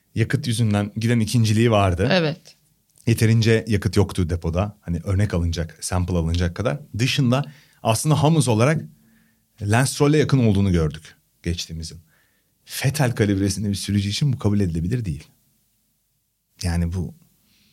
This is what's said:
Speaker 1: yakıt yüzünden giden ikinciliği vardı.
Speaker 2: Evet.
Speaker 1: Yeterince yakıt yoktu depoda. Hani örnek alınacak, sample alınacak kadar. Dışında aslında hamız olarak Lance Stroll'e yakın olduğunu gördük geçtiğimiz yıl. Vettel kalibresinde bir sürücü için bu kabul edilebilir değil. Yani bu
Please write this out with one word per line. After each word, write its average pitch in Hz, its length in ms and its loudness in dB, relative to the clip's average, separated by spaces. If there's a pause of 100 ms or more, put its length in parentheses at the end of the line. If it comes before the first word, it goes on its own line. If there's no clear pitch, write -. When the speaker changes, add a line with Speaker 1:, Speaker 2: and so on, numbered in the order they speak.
(160)
Speaker 1:
yakıt 113 320 -2
yüzünden 107 480 0
giden 113 240 0
ikinciliği 113 520 2
vardı. 98 400 2
Speaker 2:
Evet. 165 440 -2 (520)
Speaker 1:
Yeterince 113 600 4
yakıt 101 300 -2
yoktu 92 320 2
depoda. 87 520 -4
Hani 85 220 -4
örnek 101 300 0
alınacak, 85 480 -4
sample 90 360 -2
alınacak 85 380 -2
kadar. 139 240 -4 (180)
Dışında 135 480 0 (380)
aslında 147 400 2
hamız 147 240 4
olarak 123 340 2 (800)
Lance 113 300 2
Stroll'e 147 260 2
yakın 135 300 4
olduğunu 98 240 2
gördük 80 440 -2 (280)
geçtiğimiz 85 480 -8
yıl. 80 60 -18 (880)
Vettel 135 300 0
kalibresinde 101 540 0
bir 101 60 -2
sürücü 101 340 -2
için 131 240 -2
bu - 60 -6
kabul 104 200 0
edilebilir 95 460 -2
değil. 76 180 -8 (1400)
Yani 85 300 -2
bu 90 200 -6 (600)